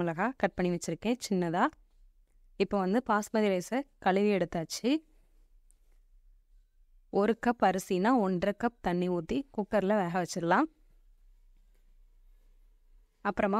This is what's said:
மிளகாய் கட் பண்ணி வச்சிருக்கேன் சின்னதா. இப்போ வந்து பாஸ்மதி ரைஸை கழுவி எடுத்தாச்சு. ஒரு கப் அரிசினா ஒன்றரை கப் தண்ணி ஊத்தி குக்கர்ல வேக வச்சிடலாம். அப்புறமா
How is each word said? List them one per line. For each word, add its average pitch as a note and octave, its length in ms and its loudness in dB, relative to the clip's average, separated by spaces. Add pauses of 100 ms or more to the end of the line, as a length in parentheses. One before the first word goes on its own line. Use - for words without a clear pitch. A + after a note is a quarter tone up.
மிளகாய் F3 420 -4
கட் F#3 160 -2
பண்ணி F3+ 160 0
வச்சிருக்கேன் G3 520 -4
சின்னதா. F3+ 380 0 (1000)
இப்போ G3 120 0 (100)
வந்து G3+ 140 2 (100)
பாஸ்மதி G#3+ 460 2
ரைஸை A3 260 -4 (240)
கழுவி G3+ 340 2
எடுத்தாச்சு. F3 500 -4 (2250)
ஒரு G#3+ 120 2 (120)
கப் A#3+ 220 0
அரிசினா F#3+ 440 0 (140)
ஒன்றரை F#3 260 0 (100)
கப் A#3 240 -2
தண்ணி F3+ 300 0
ஊத்தி E3+ 200 -4 (200)
குக்கர்ல G3+ 440 0
வேக E3+ 220 -2
வச்சிடலாம். F3 460 0 (2500)
அப்புறமா G3+ 300 0